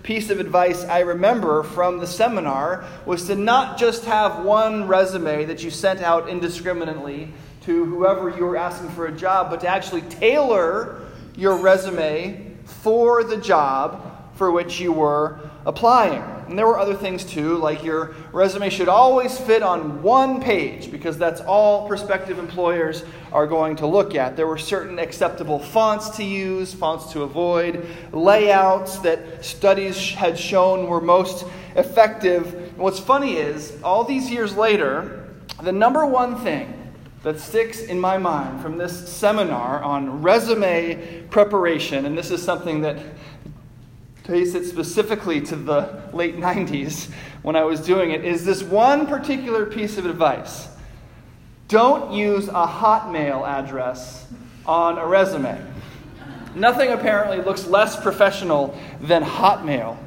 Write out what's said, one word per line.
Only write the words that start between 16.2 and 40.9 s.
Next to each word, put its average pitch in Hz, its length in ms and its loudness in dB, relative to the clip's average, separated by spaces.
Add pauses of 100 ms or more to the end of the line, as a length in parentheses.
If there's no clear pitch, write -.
And 180 120 -4
there 220 80 4
were 226 100 4
other 202 160 0
things 190 300 -6
too, 165 340 -2
like 156 260 -2
your 160 300 -4 (180)
resume 196 380 2
should 175 200 0
always 254 500 6
fit 220 240 4
on 156 400 -2
one 254 380 4
page 170 500 -2
because 151 260 -8
that's 165 240 -2
all 208 460 4
prospective 190 500 -4
employers 170 680 -2 (280)
are 147 160 2
going 156 300 0
to 151 100 -2
look 175 260 2
at. 127 220 -2
There 160 100 0
were 160 120 -2
certain 175 420 -6
acceptable 165 580 -2
fonts 214 600 0
to 214 60 -6
use, 190 500 -4
fonts 160 400 -4
to 147 100 -4
avoid, 170 640 -2 (240)
layouts 190 880 4
that - 440 -2
studies 196 540 2
sh-, - 160 -4
had 175 240 0
shown 185 480 4
were 170 160 0
most 180 440 4 (300)
effective. 185 760 2
And - 240 -14
what's 190 220 -2
funny 262 380 0
is, 151 360 -6 (100)
all 196 200 2
these 254 260 -2
years 220 260 -4
later, 180 720 0 (360)
the 180 80 -2
number 254 340 4
one 247 300 2
thing - 560 -8 (320)
that 151 160 -4
sticks 226 420 -2
in 180 180 -6
my 190 200 0
mind 139 420 -4
from 160 160 -8
this - 320 -8
seminar 147 720 0
on 139 400 -4
resume 180 1120 0